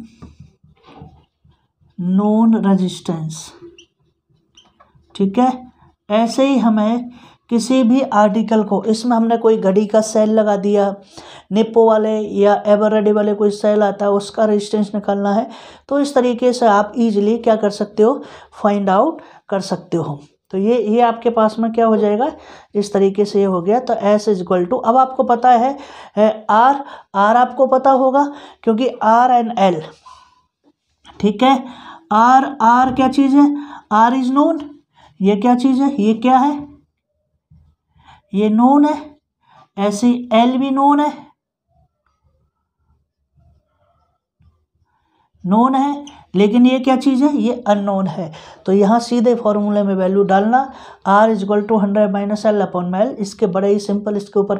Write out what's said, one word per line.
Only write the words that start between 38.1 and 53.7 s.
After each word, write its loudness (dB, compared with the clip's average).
ये 0
नोन 4
है। 0
ऐसे -2
L 2
भी -2
नोन 2
है, -2
नोन 2
है। -2
लेकिन 4
ये 2
क्या 0
चीज़ 0
है, 0
ये -2
अननोन -2
है। -8
तो 0
यहाँ 4
सीधे 0
formula -2
में -2
value 0
डालना, 2
R 4
is -2
equal 0
to 0
hundred 0
minus -6
L 0
upon -6
L, -2
इसके -4
बड़े -2
ही 2